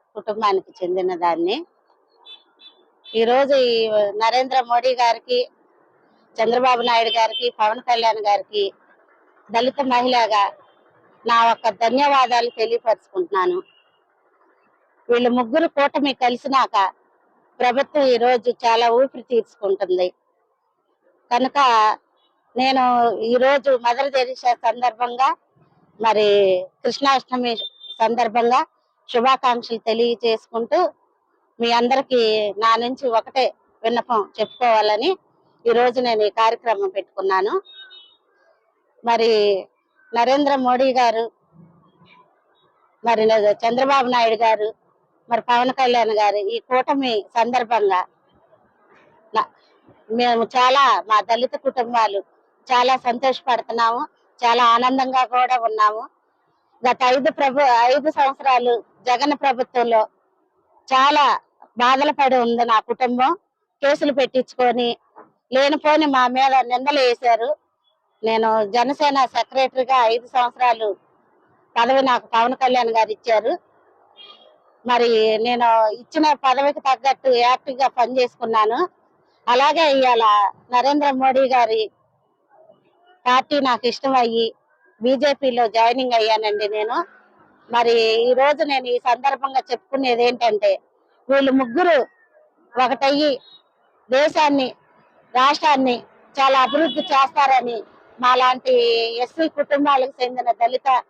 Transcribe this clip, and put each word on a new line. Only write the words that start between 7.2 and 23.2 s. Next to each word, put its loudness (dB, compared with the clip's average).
పవన్ -2
కళ్యాణ్ -2
గారికి -2
దళిత -2
మహిళగా 0
నా 2
యొక్క -2
ధన్యవాదాలు 0
తెలియపరుచుకుంటున్నాను. -4
వీళ్ళు 2
ముగ్గురు 0
కూటమి -2
కలిసినాక -2
ప్రభుత్వం 0
ఈరోజు 0
చాలా 0
ఊపిరి 0
తీర్చుకుంటుంది. -4
కనుక -2
నేను 0
ఈరోజు 0